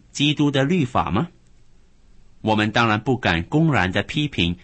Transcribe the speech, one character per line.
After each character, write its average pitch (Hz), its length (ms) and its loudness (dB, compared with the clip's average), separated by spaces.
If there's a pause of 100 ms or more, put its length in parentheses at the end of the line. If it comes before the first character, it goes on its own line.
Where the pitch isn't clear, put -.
(140)
基 147 200 0
督 147 160 0
的 135 140 0
律 160 220 0
法 87 260 -2
吗？ 147 160 -2 (1160)
我 110 140 0
们 107 160 0
当 117 160 2
然 107 140 2
不 127 160 0
敢 85 260 0
公 156 300 0
然 92 180 0
地 101 120 -2
批 - 260 -4
评 87 340 -2